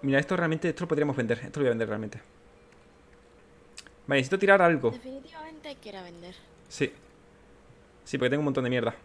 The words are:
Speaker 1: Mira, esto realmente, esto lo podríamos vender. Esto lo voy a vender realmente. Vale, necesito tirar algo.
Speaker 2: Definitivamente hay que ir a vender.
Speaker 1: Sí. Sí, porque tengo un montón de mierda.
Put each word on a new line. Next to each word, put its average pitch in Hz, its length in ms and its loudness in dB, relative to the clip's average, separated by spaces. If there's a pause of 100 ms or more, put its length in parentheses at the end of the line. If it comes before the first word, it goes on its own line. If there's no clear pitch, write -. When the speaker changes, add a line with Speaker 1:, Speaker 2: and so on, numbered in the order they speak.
Speaker 1:
Mira, 135 160 2
esto 160 180 0
realmente, 165 320 0
esto 170 160 -2
lo 170 40 -8
podríamos 147 280 0
vender. 117 260 0
Esto - 180 -8
lo 139 40 2
voy 127 40 4
a - 20 4
vender 113 180 0
realmente. 107 320 -6 (1900)
Vale, 139 140 2
necesito 139 180 0
tirar 196 240 8
algo. 143 280 4
Speaker 2:
Definitivamente 302 760 -14
hay 277 80 -12
que - 120 -18
ir 196 80 -14
a 190 60 -12
vender. 175 320 -16 (340)
Speaker 1:
Sí. - 240 -4 (1120)
Sí, - 140 -6
porque 127 120 2
tengo 143 100 0
un 151 60 0
montón 131 180 0
de 123 60 0
mierda. 117 240 0 (100)